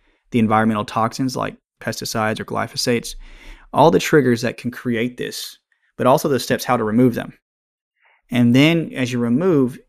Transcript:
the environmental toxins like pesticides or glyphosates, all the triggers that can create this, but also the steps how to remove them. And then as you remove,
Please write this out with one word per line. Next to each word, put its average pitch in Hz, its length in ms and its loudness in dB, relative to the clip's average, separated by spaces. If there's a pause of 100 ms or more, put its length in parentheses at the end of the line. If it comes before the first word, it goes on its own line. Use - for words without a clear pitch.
(300)
the 123 100 0
environmental 107 440 2
toxins 123 520 -4
like 107 200 -6 (240)
pesticides 110 580 -6
or 104 60 -10
glyphosates, 113 720 -4 (580)
all 151 180 4
the 185 80 2
triggers 127 440 2
that 113 160 -6
can 120 120 -6
create 123 460 -4
this, - 420 -12 (380)
but 120 100 0
also 151 220 4
the 135 120 0
steps - 240 -4
how 127 120 0
to 117 80 -2
remove 113 300 4
them. - 180 -8 (1000)
And 120 240 4
then 156 400 4
as 127 160 -4
you 123 80 -4
remove, 135 600 0 (100)